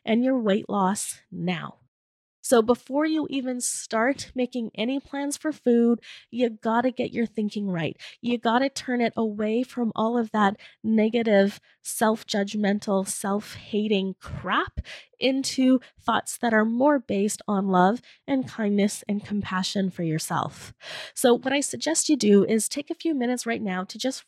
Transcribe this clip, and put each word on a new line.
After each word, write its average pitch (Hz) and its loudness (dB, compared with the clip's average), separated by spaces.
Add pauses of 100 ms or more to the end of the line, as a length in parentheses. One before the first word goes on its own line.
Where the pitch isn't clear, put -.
and 226 2
your 262 2
weight 214 0
loss 196 -2 (100)
now. 170 -6 (600)
So 233 4
before 254 0
you 311 0
even 254 -6
start - -2
making 247 -4
any 254 -2
plans 285 -8
for 311 -4
food, 233 4 (300)
you 233 0
gotta 226 0
get 247 -6
your 226 -2
thinking 208 -4
right. 165 -4 (240)
You 240 -2
gotta 240 2
turn 247 -4
it 233 0
away 220 -2
from 240 -4
all 226 0
of 226 -2
that 208 2 (260)
negative, 220 4 (240)
self-judgmental, 208 0
self-hating 202 -2
crap - -4 (400)
into 262 2 (220)
thoughts - -2
that 233 0
are 220 4
more 254 4
based 208 -2
on 202 0
love 190 4 (260)
and 262 -2
kindness 202 0
and 202 -4
compassion 196 -2
for - -8
yourself. 160 -4 (400)
So 240 4
what 262 -2
I 285 2
suggest 294 -2
you 302 4
do 202 6
is 214 0
take - -8
a 330 -4
few 330 -4
minutes 247 -2
right 233 -4
now 185 -4
to 202 -12
just 262 -4